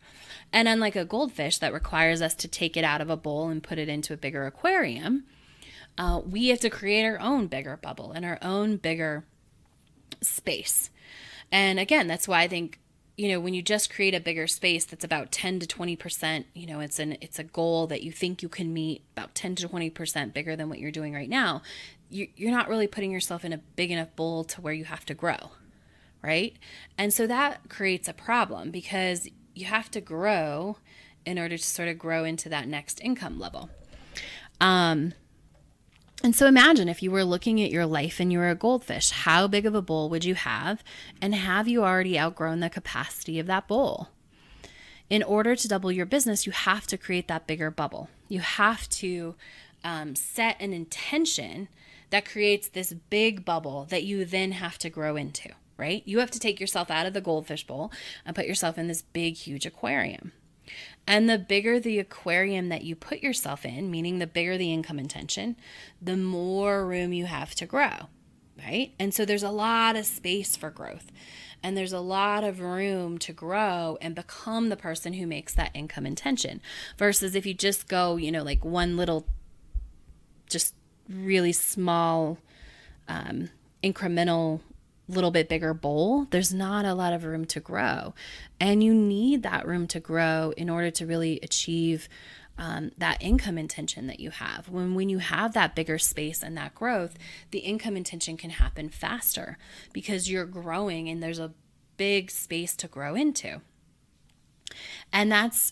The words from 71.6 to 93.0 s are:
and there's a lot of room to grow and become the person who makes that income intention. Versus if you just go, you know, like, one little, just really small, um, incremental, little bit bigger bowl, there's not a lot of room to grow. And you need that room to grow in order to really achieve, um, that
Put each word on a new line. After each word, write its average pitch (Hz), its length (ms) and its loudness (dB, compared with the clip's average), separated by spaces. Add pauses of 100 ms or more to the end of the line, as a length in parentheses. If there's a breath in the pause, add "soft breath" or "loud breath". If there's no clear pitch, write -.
and 185 140 -4
there's 190 160 -2
a 185 80 -4
lot 196 460 2
of 190 160 -2
room 180 560 -2
to 165 160 -6
grow 175 640 -2
and 165 160 -8
become 226 540 -4
the 202 80 -2
person 170 360 -6
who 185 140 -4
makes 151 260 -6
that - 200 2
income 147 320 -6
intention. - 560 -2 (360 loud breath)
Versus 202 380 4
if 196 100 0
you 196 80 -2
just 190 360 0
go, 180 260 2
you 160 160 -2
know, 160 120 -2
like, 143 200 0
one 175 320 2
little, 170 320 0 (1200)
just - 240 0 (360)
really 190 420 4
small, 170 840 2 (720 loud breath)
um, - 400 -6 (340)
incremental, 170 800 2 (480)
little 180 220 2
bit 165 180 4
bigger 160 240 0
bowl, 170 580 2
there's 185 220 2
not 190 320 0
a 190 80 2
lot 180 180 2
of 170 140 -2
room 160 180 -4
to 165 160 -6
grow. - 540 -2 (440 loud breath)
And 202 240 6
you 220 120 8
need 220 500 6
that 185 240 -2
room 175 200 0
to 170 120 -4
grow 160 560 2
in 170 140 -4
order 170 220 0
to 165 140 -4
really 165 380 0
achieve, 165 640 0 (500 loud breath)
um, 165 400 -6
that 170 240 0